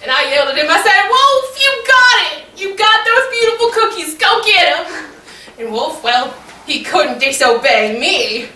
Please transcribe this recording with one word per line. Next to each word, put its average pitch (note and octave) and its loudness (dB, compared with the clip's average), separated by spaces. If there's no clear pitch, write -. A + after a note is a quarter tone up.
And - -12
I C#4 -2
yelled C#4 0
at C4+ -4
him, D4+ -2
I E4 2
said, G4 2
Wolf, C5+ 2
you C#5 2
got B4 4
it! - -12
You G4 -8
got G#4+ 2
those A#4+ 2
beautiful A#4 0
cookies, G4+ -2
go - 0
get F#4 2
em! F4 -6
And A3+ -10
Wolf, C#4 -6
well, B3 0
he - -6
couldn't C4 -2
disobey A#3 0
me. B3 -4